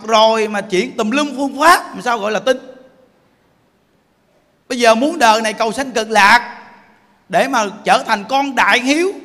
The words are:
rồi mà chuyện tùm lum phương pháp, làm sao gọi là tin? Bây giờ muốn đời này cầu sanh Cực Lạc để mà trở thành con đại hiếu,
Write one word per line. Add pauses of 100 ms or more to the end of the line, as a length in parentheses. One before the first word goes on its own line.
rồi
mà
chuyện
tùm
lum
phương
pháp,
làm
sao
gọi
là
tin? (2000)
Bây
giờ
muốn
đời
này
cầu
sanh
Cực
Lạc (680)
để
mà (200)
trở
thành
con
đại
hiếu, (120)